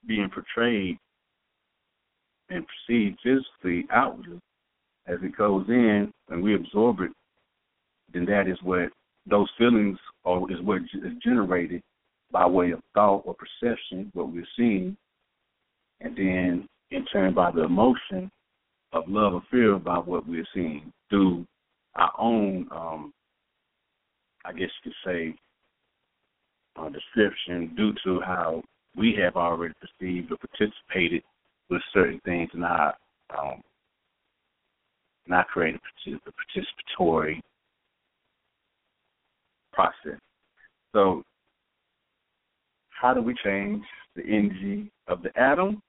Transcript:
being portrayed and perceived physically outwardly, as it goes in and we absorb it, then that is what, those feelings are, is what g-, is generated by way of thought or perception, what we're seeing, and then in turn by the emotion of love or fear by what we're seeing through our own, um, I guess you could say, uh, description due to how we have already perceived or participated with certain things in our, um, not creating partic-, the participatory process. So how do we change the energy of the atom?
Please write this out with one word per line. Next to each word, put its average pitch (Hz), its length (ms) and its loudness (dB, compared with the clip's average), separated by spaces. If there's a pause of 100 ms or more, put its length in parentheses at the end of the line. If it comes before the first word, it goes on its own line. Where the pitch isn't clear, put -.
being 104 220 -2
portrayed 107 680 -2 (1500)
and 175 160 -8
perceived 110 560 0
physically 120 680 0
outwardly, 170 500 0 (680)
as 87 160 -6
it 95 140 -6
goes 98 320 2
in 107 440 4 (160)
and 85 140 -4
we 104 120 4
absorb 104 460 2
it, 90 100 -2 (1000)
then 87 140 -2
that 101 200 2
is 92 160 -4
what, 90 280 0 (360)
those 104 220 4 (100)
feelings 107 400 4 (260)
are, 90 260 0
is 87 120 -6
what 92 200 0
g-, - 160 -10
is - 240 -8
generated 92 600 0 (480)
by 92 160 4
way 90 240 4
of 82 100 -6 (140)
thought 101 300 4
or 107 100 -8
perception, 104 800 -6
what 80 180 -6
we're 85 140 -10 (100)
seeing, 101 400 2 (1040)
and 80 160 -10
then 90 520 0 (220)
in 90 160 -6
turn 92 280 2
by 87 160 4
the 85 120 0
emotion 190 680 2 (640)
of 82 160 -4
love 101 260 2
or 87 160 -4
fear 110 280 6
by 87 200 -2
what 85 280 -4
we're 82 280 -6
seeing 80 380 -6 (160)
through 92 380 2 (480)
our - 240 2
own, 101 520 0
um, 80 420 -10 (1300)
I 90 80 -14
guess 85 180 -6 (140)
you 82 60 -12
could - 20 -20 (120)
say, 85 300 -4 (1400)
uh, 80 120 -10
description 87 880 -2
due 104 160 2 (120)
to 90 200 0
how 85 380 -4 (340)
we 107 260 4
have 90 140 2
already 85 440 -2
perceived 90 520 -8
or 80 40 -6
participated 90 840 -2 (480)
with 87 120 -2 (100)
certain 87 320 2
things 85 300 -2
in 85 80 -6
our, 85 320 0 (440)
um, 69 240 -8 (1600)
not - 220 2
creating 80 320 -2
partic-, - 440 -16
the - 80 -18
participatory - 1080 -2 (2250)
process. - 480 -2 (720)
So 95 300 6 (1700)
how 123 240 2
do 123 80 0
we 120 200 -2
change 101 400 -2 (340)
the - 80 -12
energy 104 680 -2 (180)
of - 140 -4
the - 160 -6
atom? 180 500 2